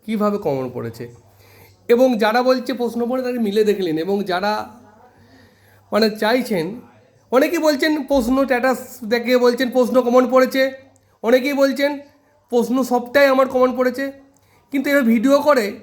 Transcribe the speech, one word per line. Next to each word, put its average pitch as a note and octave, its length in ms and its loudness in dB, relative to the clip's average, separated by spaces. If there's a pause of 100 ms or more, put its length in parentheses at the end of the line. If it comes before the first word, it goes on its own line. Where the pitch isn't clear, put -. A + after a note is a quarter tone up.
কীভাবে G#3 320 -2
কমন C3+ 360 -4
পড়েছে। A#2 400 -12 (720)
এবং A#3+ 300 4
যারা A3 240 2
বলছে B3+ 320 0
প্রশ্ন A#3 320 -4
পড়ে B3+ 160 -4
তাকে B3 160 -4
মিলে G#3+ 260 0
দেখে G3 180 0
নিন। D#3+ 160 -2
এবং F#3+ 260 -2
যারা G3+ 560 -4 (1120)
মানে G#3+ 180 2
চাইছেন, G#3+ 720 -4 (500)
অনেকেই D#4+ 280 0
বলছেন D4+ 460 0
প্রশ্ন C4 380 0
স্ট্যাটাস B3+ 640 -2
দেখে A#3 340 0
বলছেন A#3+ 320 2
প্রশ্ন B3 320 2
কমন B3 280 2
পড়েছে, C4 420 2 (500)
অনেকেই B3+ 300 2
বলছেন C#4 460 0 (500)
প্রশ্ন B3 340 0
সবটাই B3 440 0
আমার C4 220 2
কমন B3+ 280 0
পড়েছে, C4 360 -2 (580)
কিন্তু C#4 200 -2
এভাবে C#4 160 4
ভিডিও B3 360 4
করে B3 400 0